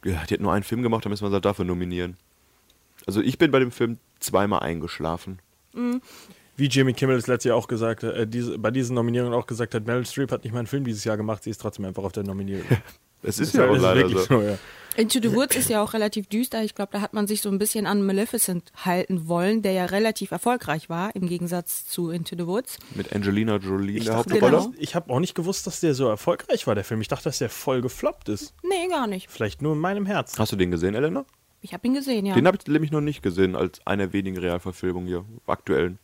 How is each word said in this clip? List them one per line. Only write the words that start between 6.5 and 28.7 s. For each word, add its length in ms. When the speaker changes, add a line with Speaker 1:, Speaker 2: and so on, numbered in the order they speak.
Speaker 3:
Wie 100
Jimmy 260
Kimmel 240
das 100
letzte 240
Jahr 60
auch 120
gesagt 340
hat, 120
äh, 120
diese, 320
bei 120
diesen 240
Nominierungen 380
auch 140
gesagt 280
hat, 120
Meryl 180
Streep 260
hat 140
nicht 80
mal 60
einen 80
Film 180
dieses 200
Jahr 120
gemacht, 280
sie 60
ist 120
trotzdem 240
einfach 160
auf 100
der 120
Nominierung. 420
Speaker 1:
<laughs> 100
Es 160
ist 160
Speaker 3:
Das 120
Speaker 1:
ja 40
auch 60
Speaker 3:
ist 60
Speaker 1:
leider 180
Speaker 3:
wirklich 200
Speaker 1:
so. 200
Speaker 3:
so, 0
ja. 160
Speaker 2:
Into 240
the 140
Woods 200
ist 140
ja 140
auch 100
relativ 360
düster. 360
Ich 100
glaub, 160
da 120
hat 100
man 140
sich 160
so 80
ein 80
bisschen 260
an 220
Maleficent 680
halten 460
wollen, 320
der 120
ja 120
relativ 460
erfolgreich 580
war, 260
im 140
Gegensatz 580
zu 220
Into 260
the 120
Woods. 320
Speaker 1:
Mit 200
Angelina 420
Jolie 360
in 60
Speaker 3:
Ich 80
Speaker 1:
der 80
Speaker 3:
dachte, 180
Speaker 1:
Hauptrolle. 240
Speaker 2:
Genau. 220
Speaker 3:
ich 160
hab 160
auch 100
nicht 140
gewusst, 320
dass 140
der 120
so 160
erfolgreich 580
war, 80
der 80
Film. 200
Ich 60
dachte, 160
dass 120
der 140
voll 320
gefloppt 480
ist. 320
Speaker 2:
Nee, 260